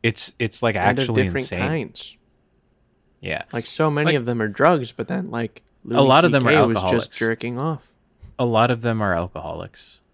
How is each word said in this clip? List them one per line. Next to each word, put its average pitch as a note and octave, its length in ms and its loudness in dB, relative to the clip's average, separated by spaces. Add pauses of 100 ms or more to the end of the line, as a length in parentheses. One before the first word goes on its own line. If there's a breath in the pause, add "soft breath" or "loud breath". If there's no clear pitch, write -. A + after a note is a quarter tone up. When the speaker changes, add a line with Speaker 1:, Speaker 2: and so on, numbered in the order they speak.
Speaker 1:
It's, - 380 -4
it's, A2+ 220 -2
like, A2+ 140 2
Speaker 2:
And G2+ 220 2
of C3+ 60 0
Speaker 1:
actually A2 200 0
Speaker 2:
different F2 280 -4
Speaker 1:
insane. F2+ 160 -6
Speaker 2:
kinds. - 500 -8 (1040)
Speaker 1:
Yeah. E2 220 -6 (100)
Speaker 2:
Like, A#2+ 120 -6
so D#3 240 -2
many D3 180 0
Speaker 1:
Like, E3+ 80 2
Speaker 2:
of B2 100 -2
them A#2 160 -2
are G#2+ 80 0
drugs, C3+ 420 2
but - 160 -10
then, F#3 240 -6
like, A#2 300 -8 (280)
Speaker 1:
a B2 120 2
lot C#3 240 6
of D#3 60 4
Speaker 2:
Louis C#3 80 4
Speaker 1:
them B2 80 2
are A2+ 40 4
Speaker 2:
C - 40 4
K - 120 6
was A2+ 100 0
Speaker 1:
alcoholics. F#2+ 300 0
Speaker 2:
just - 120 -16
jerking A#2 380 -2
off. D3+ 360 -6 (440)
Speaker 1:
A B2+ 80 0
lot A#2 260 4
of A#2 100 -2
them A2+ 200 -2
are G2 120 2
alcoholics. E2 880 -8 (140)